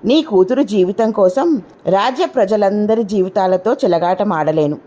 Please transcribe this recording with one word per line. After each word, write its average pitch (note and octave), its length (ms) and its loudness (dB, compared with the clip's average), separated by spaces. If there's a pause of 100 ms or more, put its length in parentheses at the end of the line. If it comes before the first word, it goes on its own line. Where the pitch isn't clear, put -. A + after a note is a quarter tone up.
నీ C#4 180 2
కూతురు A#3 400 2
జీవితం G3+ 480 0
కోసం G#3+ 520 0 (240)
రాజ్య B3 400 0
ప్రజలందరి G#3 760 0
జీవితాలతో F#3+ 720 0
చెలగాటమాడలేను. E3+ 1160 0